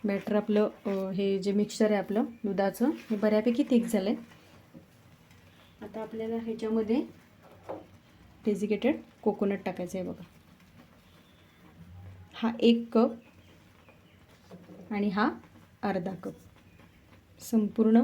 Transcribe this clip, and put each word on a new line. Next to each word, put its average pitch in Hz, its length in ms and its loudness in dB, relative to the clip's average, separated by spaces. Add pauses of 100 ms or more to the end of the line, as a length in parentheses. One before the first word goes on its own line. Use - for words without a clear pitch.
बॅटर 202 320 -2
आपलं, 208 320 2 (180)
अ, 202 40 -2
हे 196 480 -2
जे 196 140 -2
मिक्सचर 214 320 2
आहे 214 100 4
आपलं 196 300 0 (200)
दुधाचं, 196 420 0
हे 294 300 -2
बऱ्यापैकी 220 540 2
थिक 240 140 6
झालं 196 260 0
आहे. - 80 -2 (1700)
आता 208 180 -10
आपल्याला 220 400 -6
ह्याच्यामध्ये 226 640 0 (1400)
डेसिकेटेड 208 560 0 (220)
कोकोनट 202 440 0
टाकायचं 185 320 -6
आहे 180 100 -6
बघा. 175 140 -12 (2000)
हा 233 260 -2
एक 233 380 4
कप 247 120 4 (1800)
आणि 202 180 0
हा 208 220 2 (520)
अर्धा 185 320 -2
कप 190 180 -12 (1080)
संपूर्ण 220 640 4